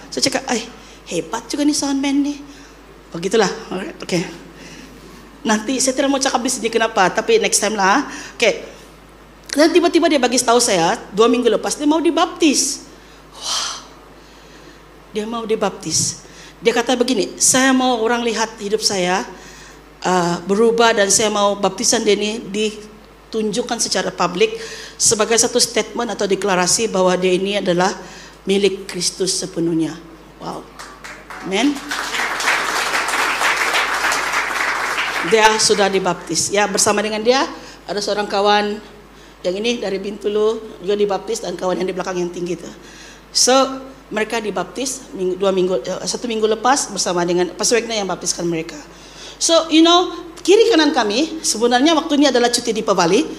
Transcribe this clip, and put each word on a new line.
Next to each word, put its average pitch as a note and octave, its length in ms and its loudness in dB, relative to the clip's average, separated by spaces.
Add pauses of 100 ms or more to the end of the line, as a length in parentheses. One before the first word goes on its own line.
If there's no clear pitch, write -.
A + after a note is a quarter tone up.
Saya - 240 -2
cakap, - 160 -4
"Eh, A3+ 160 -2 (480)
hebat G3 400 -4
juga C#4+ 160 0
nih D4 80 2
soundman C#4 480 0
nih." C#4+ 160 -4 (720)
Oh, E3 80 -8
gitulah. F#3+ 320 2 (160)
Alright, G3 320 -10
oke. - 200 -2 (1200)
Nanti A3 400 0
saya C4+ 80 2
tidak C4+ 160 0
mau C4+ 160 0
cakap C4 160 0
di A#3+ 160 -2
sini G#3+ 160 -4
kenapa, A3 400 2
tapi A3+ 320 2
next G3 160 0
time G#3+ 160 0
lah. G3+ 320 2 (240)
Oke. - 320 0 (880)
Dan D#4+ 240 4
tiba-tiba E4+ 320 4
dia C#4+ 160 2
bagi B3 160 2
tahu A#3+ 240 4
saya, F#3 320 2 (160)
dua G#3+ 160 4
minggu B3 240 4
lepas G3+ 240 -2
dia D4 80 -8
mau D4+ 160 2
dibaptis. E4 880 0 (480)
Wah. - 480 -8 (1300)
Dia G#3 80 -4
mau A3+ 240 -8
dibaptis. - 800 -4 (320)
Dia A#3 160 2
kata B3 240 0
begini, A#3 400 0
"Saya C4 320 4
mau B3+ 320 2
orang A#3 240 0
lihat A3 320 -4
hidup G#3 240 -2
saya, F#3+ 400 0 (800)
eh, F3 400 2
berubah A3+ 480 4
dan G#3 160 2
saya G#3 240 2
mau G3+ 240 2
baptisan G3+ 480 0
dia G3+ 160 4
ini G#3+ 240 -4
ditunjukkan G#3+ 1400 -6
secara F#3 320 -2
publik F#3 480 0 (400)
sebagai A3 400 2
satu A#3+ 160 0
statement A3+ 560 0
atau G3+ 160 -2
deklarasi F#3+ 640 0
bahwa F#3 240 2
dia F3+ 160 2
ini F#3+ 320 0
adalah F3+ 320 2 (480)
milik G3 480 0
Kristus F#3 480 -4
sepenuhnya." E3 560 -2 (480)
Wow. D#3+ 240 -12 (800)
Amen. A#3+ 320 2 (3500)
Dia A3 320 6
sudah G3+ 240 4
dibaptis. F3+ 640 -2
Ya, G3+ 160 2
bersama G#3 320 2
dengan G#3+ 240 -4
dia C4 240 4 (400)
ada G3+ 160 -6
seorang G3+ 240 -2
kawan G#3 560 0 (640)
yang F3+ 160 -2
ini A#3+ 160 0
dari G3 160 -4
Bintulu G#3 640 -2 (240)
juga G#3 160 -2
dibaptis G3 400 -2
dan F3+ 160 -8
kawan F3+ 240 -2
yang F#3 80 -2
di F#3 80 -4
belakang F3+ 240 -4
yang F3 160 -2
tinggi F3 240 -6
itu. - 80 -16 (640)
So, C4 240 4 (500)
mereka G#3+ 320 -4
dibaptis G#3+ 800 -6
minggu, F#3 240 -2
dua G3 80 2
minggu, F#3 320 2
eh, F#3 240 -6
satu A3+ 240 -6
minggu A3 160 0
lepas A3 480 2
bersama F3+ 320 0
dengan F3 320 2
Pastor A3 240 2
Wagner A3+ 240 -4
yang F#3 40 -6
baptiskan F3 360 -4
mereka. E3 320 -4 (640)
So, E4 320 4
you D#4+ 80 8
know, E4+ 320 6 (320)
kiri A4 240 6
kanan D#4+ 240 4
kami, A#3+ 480 0
sebenarnya B3 560 2
waktu C#4+ 240 2
ini D4 80 6
adalah A#3+ 240 2
cuti A#3 160 -2
di A3 160 -2
Pebali, F#3+ 400 4 (140)